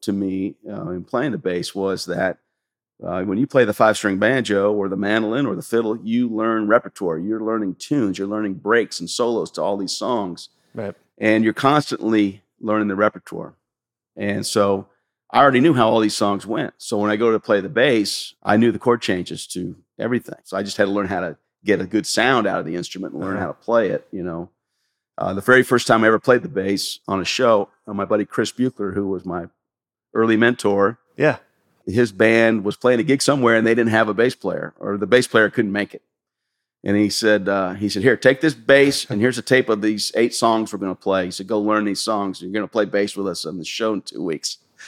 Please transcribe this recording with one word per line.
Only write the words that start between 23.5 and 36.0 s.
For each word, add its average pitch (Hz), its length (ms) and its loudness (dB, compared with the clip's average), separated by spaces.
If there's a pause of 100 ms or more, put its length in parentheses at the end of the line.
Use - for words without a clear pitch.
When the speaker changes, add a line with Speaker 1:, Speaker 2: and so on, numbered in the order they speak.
Speaker 1:
to - 80 -16
play 113 300 0
it, - 220 -6
you 92 120 -8
know. 85 260 -8 (680)
Uh, 92 160 -4
the 98 80 -4
very 127 220 6
first 123 240 2
time 113 160 4
I 110 40 6
ever 110 120 4
played 123 220 4
the 170 80 -12
bass 98 580 -4
on 95 140 -4
a 87 40 -6
show, 113 440 2 (180)
uh, 107 60 -10
my 98 120 -4
buddy 104 200 0
Chris - 260 -4
Buechler, 104 440 -4
who 101 120 -2
was 92 180 -6
my 87 220 -8 (680)
early 110 240 2
mentor, 110 600 2 (180)
Speaker 2:
Yeah. 139 220 0 (480)
Speaker 1:
his 107 260 0
band 113 520 4
was 101 120 -4
playing 123 240 2
a - 40 -2
gig 135 180 0
somewhere 123 340 2
and 113 100 2
they 117 100 4
didn't 113 160 2
have 110 180 4
a 101 40 -4
bass 117 220 0
player, 85 440 -6
or 104 180 -4
the 101 100 -2
bass 123 200 6
player 107 220 4
couldn't 107 220 -2
make 101 220 -4
it. - 80 -18 (840)